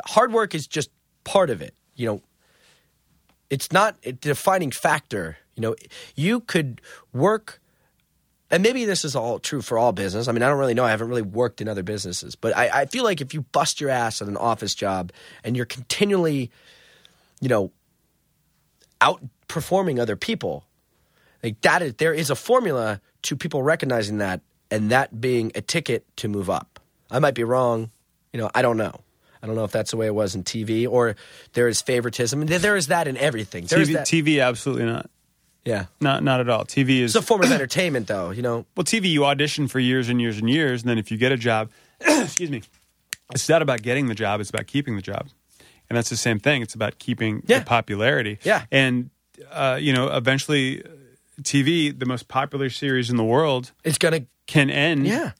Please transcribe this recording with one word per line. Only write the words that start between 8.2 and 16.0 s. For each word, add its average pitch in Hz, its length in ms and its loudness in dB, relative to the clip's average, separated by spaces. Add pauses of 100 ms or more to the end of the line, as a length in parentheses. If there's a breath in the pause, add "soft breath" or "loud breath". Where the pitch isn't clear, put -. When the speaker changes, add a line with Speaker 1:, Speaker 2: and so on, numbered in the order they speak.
Speaker 1:
and 170 100 4
maybe 240 240 2
this 190 180 -2
is 139 120 -4
all 117 240 -2
true 131 240 -6
for 117 160 0
all 120 120 6
business. 98 360 -2
I 117 60 0
mean, 117 100 2
I 135 60 4
don't 143 100 2
really 127 160 2
know. 123 100 2
I 113 60 4
haven't 110 160 -2
really 120 160 -2
worked 107 380 -2
in 104 60 -6
other 101 140 -4
businesses. 95 540 -8
But 110 200 -2
I, 120 260 2
I 143 40 2
feel 247 180 -4
like 196 160 2
if 139 140 -10
you 156 80 -6
bust - 400 -2
your 143 80 -2
ass 120 320 -2
at 104 60 -8
an 101 100 -6
office 110 380 -2
job 95 360 -2 (320 loud breath)
and 120 140 -2
you're 123 80 -4
continually, 160 840 0 (880 soft breath)